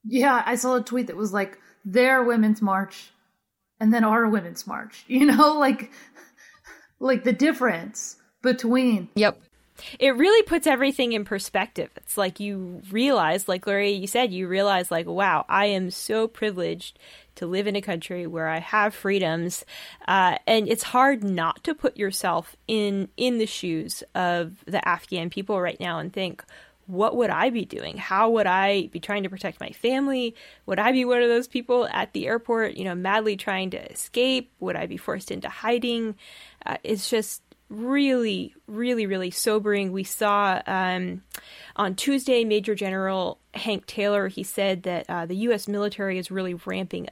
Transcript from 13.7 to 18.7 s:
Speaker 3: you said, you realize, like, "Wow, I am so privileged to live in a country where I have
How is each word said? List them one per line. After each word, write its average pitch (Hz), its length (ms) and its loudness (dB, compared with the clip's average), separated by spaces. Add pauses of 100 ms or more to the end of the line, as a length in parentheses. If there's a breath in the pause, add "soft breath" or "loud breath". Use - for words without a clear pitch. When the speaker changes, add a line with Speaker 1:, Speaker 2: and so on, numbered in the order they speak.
Speaker 3:
you 196 140 -4
said, 240 240 2
you 185 160 -4
realize, 190 440 2
like, 170 160 -2
"Wow, 170 420 0
I 196 180 2
am 190 240 -2
so 220 380 -2
privileged 180 720 -6 (380 loud breath)
to 180 100 -8
live 190 200 -2
in 202 100 -2
a 202 40 -2
country 180 460 -6
where 160 220 -4
I 160 100 -2
have 208 360 0